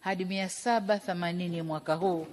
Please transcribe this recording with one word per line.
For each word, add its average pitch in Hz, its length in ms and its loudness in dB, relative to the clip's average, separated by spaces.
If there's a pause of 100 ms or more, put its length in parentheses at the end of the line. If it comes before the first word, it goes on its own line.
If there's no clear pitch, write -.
hadi 190 240 -2
mia 190 240 -2
saba 214 500 2
themanini 175 640 -2
mwaka 156 320 0
huu 165 380 2